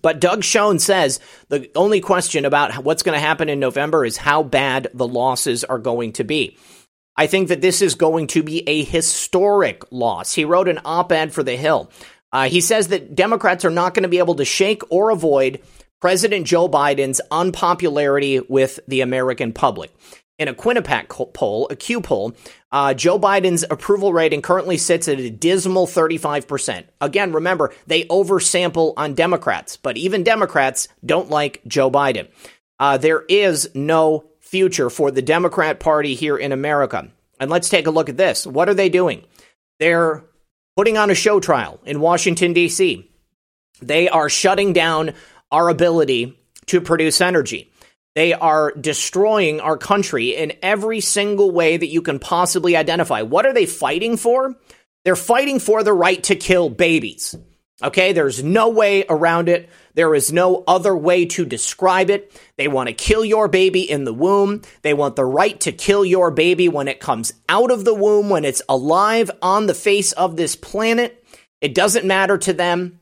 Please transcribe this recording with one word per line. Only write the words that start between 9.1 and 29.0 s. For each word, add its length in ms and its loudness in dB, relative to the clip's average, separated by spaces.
loss. 420 -4
He 120 0
wrote 240 2
an 160 -2
op-ed 480 0
for 100 -4
The 140 -4
Hill. 340 -2
Uh, 160 0
he 140 2
says 260 0
that 280 -6
Democrats 500 0
are 40 4
not 240 0
gonna 140 0
be 120 0
able 160 2
to 100 -2
shake 440 0
or 200 2
avoid 520 0
President 480 0
Joe 220 2
Biden's 600 0
unpopularity 1080 0
with 480 0
the 140 -2
American 520 -2
public. 380 -2
In 80 -2
a 80 -8
Quinnipiac 520 -2
co-, 200 -10
poll, 420 -2
a 60 -8
Q 260 -6
poll, 320 -4
uh, 240 2
Joe 240 2
Biden's 500 2
approval 420 0
rating 300 2
currently 360 0
sits 300 0
at 120 -2
a 100 -6
dismal 560 0
thirty-five 640 -2
percent. 400 -6
Again, 340 -2
remember, 380 0
they 200 0
oversample 920 0
on 160 -6